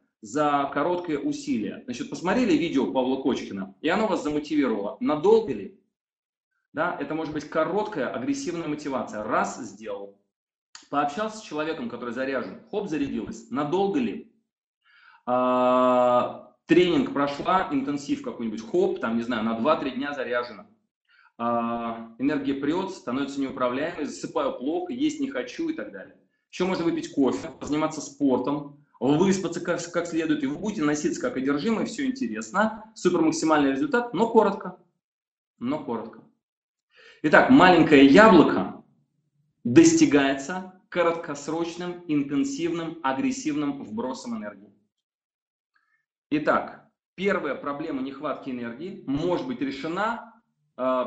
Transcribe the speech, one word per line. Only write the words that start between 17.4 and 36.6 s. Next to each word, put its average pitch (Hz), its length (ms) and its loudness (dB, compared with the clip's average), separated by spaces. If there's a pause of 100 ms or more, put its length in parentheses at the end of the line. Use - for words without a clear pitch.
интенсив 139 520 -4
какой-нибудь. 113 460 -8
Хоп, 196 300 0
там, 113 180 -2
не 117 60 0
знаю, 117 220 -4
на 113 100 0
два-три 139 380 0
дня 139 220 -6
заряжена. 123 520 -6 (720)
А, 117 680 -4 (100)
энергия 139 360 -2
прёт, 156 380 -2
становится 139 480 -6
неуправляемой, 135 640 -4
засыпаю 131 520 -4
плохо, 160 340 -4
есть 143 280 -2
не 135 80 -2
хочу 131 400 -6
и 151 60 -4
так 104 180 -10
далее. 92 240 -16 (340)
Ещё 180 160 -2
можно 175 180 -2
выпить 151 280 -2
кофе, 131 380 0 (100)
позаниматься 151 400 -2
спортом, 139 840 -2 (140)
выспаться 165 640 2
как, 170 200 -4 (120)
как 170 160 -2
следует, 151 340 -2
и 135 60 -2
вы 147 80 -6
будете 190 260 -6
носиться 147 380 0
как 123 160 -4
одержимый, 147 480 0
всё - 200 -6
интересно, 131 920 -2
супер 160 240 2
максимальный 156 520 4
результат, 156 400 0
но 220 160 2
коротко. 202 500 2 (800)
Но 131 260 -4
коротко. 113 380 -8 (1000)